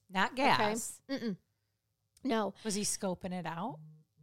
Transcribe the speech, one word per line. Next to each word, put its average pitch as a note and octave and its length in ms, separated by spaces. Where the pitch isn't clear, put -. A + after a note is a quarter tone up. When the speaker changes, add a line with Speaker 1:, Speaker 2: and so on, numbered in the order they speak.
Speaker 1:
Not F#3+ 220
Speaker 2:
Okay? B3+ 140
Speaker 1:
gas. A3 560
Speaker 2:
Mm-mm. A#3 240
No. A3 300
Speaker 1:
Was A3 120
he G#3 60
scoping F#3 520
it F3+ 120
out? E3 320